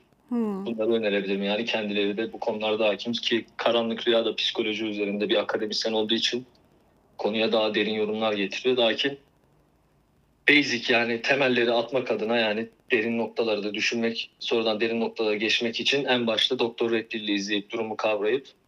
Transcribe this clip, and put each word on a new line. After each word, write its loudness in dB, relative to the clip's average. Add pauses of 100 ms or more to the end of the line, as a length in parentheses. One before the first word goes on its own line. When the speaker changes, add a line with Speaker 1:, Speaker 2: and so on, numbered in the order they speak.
(300)
Speaker 1:
Hı. -2
Speaker 2:
Bunları 0
önerebilirim. 0
Yani 0
kendileri 0
de -4
bu -12
konularda 0
hakim -2
ki 0 (120)
Karanlık 0
Rüya 4
da -2
psikoloji -2
üzerinde -2
bir 4
akademisyen -2
olduğu 2
için -2 (720)
konuya 0
daha 2
derin 2
yorumlar 0
getiriyor. 0
Lakin 0 (1300)
basic 2
yani 0
temelleri 2
atmak 0
adına 0
yani 0 (240)
derin 0
noktaları -2
da -4
düşünmek, -2
sonradan 0
derin 0
noktalara 0
geçmek 0
için 0
en 2
başta 2
doktor 0
Red 0
Pill'i -4
izleyip -2
durumu -4
kavrayıp 0 (200)